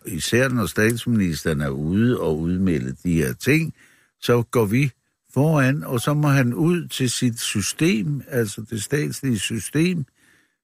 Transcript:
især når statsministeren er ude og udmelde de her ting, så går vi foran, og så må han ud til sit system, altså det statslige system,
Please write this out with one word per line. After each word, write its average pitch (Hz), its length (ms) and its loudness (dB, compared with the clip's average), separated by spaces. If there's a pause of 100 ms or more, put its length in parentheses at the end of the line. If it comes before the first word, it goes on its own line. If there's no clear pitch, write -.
især 113 420 0
når 123 180 0
statsministeren 101 920 0
er 73 80 -2
ude 90 520 0
og 80 180 0
udmelde 82 680 0
de 90 100 0
her 71 180 2
ting, 156 420 0 (480)
så 120 200 2
går 113 220 0
vi 123 260 0 (440)
foran, 143 500 2
og 131 160 -2
så 147 140 0
må 151 140 2
han 135 260 4
ud 160 340 0
til 127 220 -2
sit 117 300 -2
system, 156 880 -2
altså 113 420 -4
det 110 120 -6
statslige 139 560 -2
system, 156 640 -2 (600)